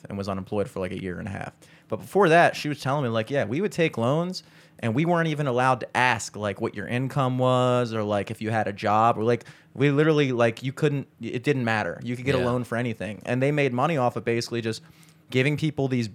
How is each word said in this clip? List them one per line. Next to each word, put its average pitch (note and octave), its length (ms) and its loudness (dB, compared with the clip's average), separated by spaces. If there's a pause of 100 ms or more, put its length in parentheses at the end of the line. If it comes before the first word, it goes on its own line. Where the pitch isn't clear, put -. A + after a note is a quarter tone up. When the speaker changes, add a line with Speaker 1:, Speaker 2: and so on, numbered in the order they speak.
Speaker 1:
and G#2 80 -10
was G2 140 -6
unemployed G2 400 -4
for, - 100 -10
like, F#2 120 -4
a F#2+ 100 -8
year F2+ 160 -8
and F2+ 100 -8
a F#2+ 40 -10
half. F#2+ 200 -10 (360)
But A2+ 100 -6
before F3+ 320 2
that, D#3+ 260 6
she - 140 -6
was C#3+ 100 -6
telling C#3 240 -2
me, A#2+ 60 -2
like, A2+ 220 -2
"Yeah, C3+ 140 0
we B2+ 160 -4
would G3+ 100 -4
take D#3+ 260 -2
loans D#3 460 0 (340)
and A#2 160 -2
we D3 120 0
weren't E3 240 2
even D3 180 -2
allowed B2 320 2
to - 180 -6
ask, A#2+ 380 2
like, G#2 260 -4
what A2+ 140 -4
your G2 100 -6
income B2+ 540 0
was B2 560 2
or, A2 80 -2
like, G#2 260 0
if A2 140 -10
you G#2+ 80 -2
had G#2+ 160 0
a G2+ 60 -4
job G#2+ 440 4
or, G#2+ 60 -2
like, A#2 220 0 (280)
we C#3+ 160 2
literally, D3 440 4
like, A#2 280 2
you C3 100 -4
couldn't, C#3+ 360 -2 (120)
it A2+ 240 -6
didn't C3+ 220 0
matter. G#2+ 380 0
You B2 120 -4
could B2 100 -8
get C3+ 100 2
a - 20 2
Speaker 2:
Yeah. B2 80 0
Speaker 1:
loan B2 180 0
for A2+ 140 -4
anything." G#2+ 480 -6
And B2+ 160 0
they C#3 100 2
made C#3 220 2
money D3 240 0
off B2 180 2
of A2+ 80 -8
basically A#2 380 -2
just A2 220 -4 (480)
giving C#3 260 2
people C#3+ 300 -2
these A#2+ 280 -2